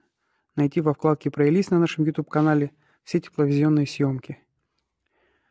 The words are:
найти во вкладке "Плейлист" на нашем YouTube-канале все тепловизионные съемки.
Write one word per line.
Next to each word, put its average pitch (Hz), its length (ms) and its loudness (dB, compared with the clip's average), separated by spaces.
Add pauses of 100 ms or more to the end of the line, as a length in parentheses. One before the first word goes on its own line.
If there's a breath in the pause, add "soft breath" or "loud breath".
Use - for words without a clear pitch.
(560)
найти 147 240 0
во 151 140 0
вкладке 151 360 -2
"Плейлист" 151 400 2
на 180 80 4
нашем 160 260 0
YouTube-канале 151 680 0 (320)
все 175 160 -4
тепловизионные 147 680 0
съемки. 135 520 -6 (1120)